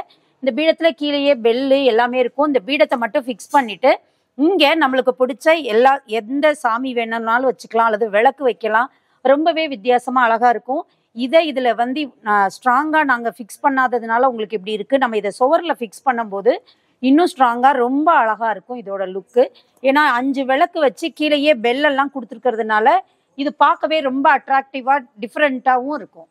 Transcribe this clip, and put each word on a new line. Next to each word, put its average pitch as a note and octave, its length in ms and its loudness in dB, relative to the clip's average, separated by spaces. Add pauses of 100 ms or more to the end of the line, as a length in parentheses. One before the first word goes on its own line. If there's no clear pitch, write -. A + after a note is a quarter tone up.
(380)
இந்த C4 220 -4
பீடத்துல D#4+ 280 0
கீழேயே C#4+ 460 -2
பெல்லு C4 480 0
எல்லாமே A#3+ 360 0
இருக்கும். B3+ 280 -2
இந்த C4+ 120 2
பீடத்தை C#4+ 380 0
மட்டும் A#3 280 -4
ஃபிக்ஸ் A#3 260 -10
பண்ணிட்டு, B3+ 480 0 (360)
இங்க D#4 400 2
நம்மளுக்கு C4 340 0 (100)
பிடிச்ச C#4+ 440 0
எல்லா, B3 420 2
எந்த B3 480 -2
சாமி B3+ 400 -4
வேணும்னாலும் A#3 580 -2
வச்சுக்கலாம், A3+ 340 -2
அல்லது A3 240 2
விளக்கு B3 340 2
வைக்கலாம். A3+ 480 -2 (300)
ரொம்பவே D#4 460 2
வித்தியாசமா B3 560 0
அழகா A3+ 260 2
இருக்கும். B3 380 -4 (240)
இதை C#4 420 0
இதுல B3 220 0
வந்து, B3 360 -4 (160)
அ, G3+ 220 2
ஸ்ட்ராங்கா D4+ 540 0
நாங்க A#3+ 340 -2
ஃபிக்ஸ் - 280 -8
பண்ணாததுனால B3 600 0
உங்களுக்கு A3 320 -4
இப்படி F#3+ 140 -10
இருக்கு. G#3+ 260 -2
நம்ம A#3+ 200 -2
இதை G3+ 220 -4
சுவர்ல D#4+ 400 0
ஃபிக்ஸ் - 260 -12
பண்ணும்போது A#3 520 -2 (420)
இன்னும் D4 280 2 (100)
ஸ்ட்ராங்கா B3 340 2
ரொம்ப C4+ 400 0
அழகா A3+ 380 0
இருக்கும் G#3+ 320 -8
இதோட F#3+ 360 -8
லுக்கு. A#3+ 300 0 (340)
ஏன்னா C4+ 120 0
அஞ்சு C4+ 520 0
விளக்கு D#4 340 0
வச்சு D4 320 -2
கீழேயே D4+ 420 0
பெல் A#3+ 300 -2
எல்லாம் C#4 280 0
கொடுத்துருக்கிறதுனால A3 800 -2 (440)
இது C#4 180 -4
பார்க்கவே D#4 460 0
ரொம்ப C#4 380 2
அட்ராக்டிவா C4+ 640 -2 (220)
டிஃப்ரெண்டாவும் C4 720 -2
இருக்கும். F#3+ 380 -14